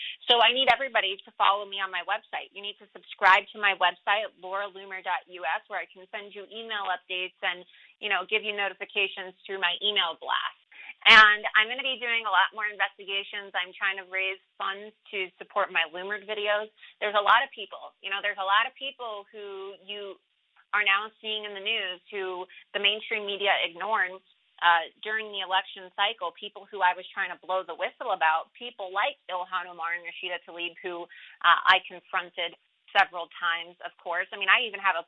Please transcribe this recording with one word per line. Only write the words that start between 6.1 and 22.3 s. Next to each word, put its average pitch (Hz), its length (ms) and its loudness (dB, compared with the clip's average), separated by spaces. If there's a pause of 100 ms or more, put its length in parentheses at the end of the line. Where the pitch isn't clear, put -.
send 202 220 -12
you 196 180 -14
email 220 380 -6
updates 180 500 -8
and, 180 240 -4 (320)
you 208 160 -2
know, 185 160 0
give 214 140 0
you 208 100 -4
notifications 190 880 -4
through 196 160 -8
my 175 240 0
email 190 400 0
blast. - 380 -2 (480)
And 214 460 12
I'm 214 160 6
gonna 262 160 -6
be 254 160 -4
doing 226 240 -2
a 202 80 -2
lot 185 180 6
more 214 140 -6
investigations. 202 880 -6
I'm 180 240 -4
trying 196 240 -4
to 180 80 -16
raise 190 320 -4 (160)
funds 196 320 -8 (240)
to 185 240 -4
support 196 320 -2
my 170 240 2
Loomered 196 320 -8
videos. 208 420 -2 (320)
There's 208 140 -2
a 208 80 4
lot 214 240 6
of - 80 -10
people, 147 480 -14
you 190 80 -10
know, 196 160 -4
there's 196 160 -4
a 190 60 -4
lot 214 180 4
of 262 80 -8
people 240 560 -12
who 196 560 -12
you 202 320 -12 (560)
are 208 80 2
now 202 260 4 (140)
seeing 214 240 -6
in 208 80 -10
the 196 80 -10
news 196 480 -4
who 185 400 -6 (240)